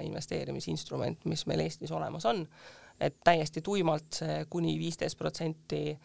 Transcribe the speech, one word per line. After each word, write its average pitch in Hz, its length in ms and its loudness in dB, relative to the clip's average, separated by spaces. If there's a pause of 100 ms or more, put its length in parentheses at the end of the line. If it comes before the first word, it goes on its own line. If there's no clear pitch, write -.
investeerimisinstrument, 147 1200 -4
mis 160 200 0
meil 156 160 2
Eestis 160 320 -4
olemas 156 320 -4
on. 226 180 4 (580)
Et 143 220 0
täiesti 165 380 6
tuimalt 165 520 2
see 156 360 -2
kuni 165 280 0
viisteist 165 400 -2
protsenti, 156 880 -4